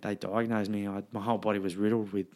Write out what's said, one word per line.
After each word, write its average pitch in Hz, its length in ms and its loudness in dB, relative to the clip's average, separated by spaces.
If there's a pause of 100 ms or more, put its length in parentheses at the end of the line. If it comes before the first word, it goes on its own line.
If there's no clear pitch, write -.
they 104 140 -2
diagnosed 107 540 0
me, 101 200 -2
I, 98 140 -4 (100)
my 107 80 -4
whole 113 160 2
body 101 220 2
was 92 180 -2
riddled 107 340 2
with, 98 240 -2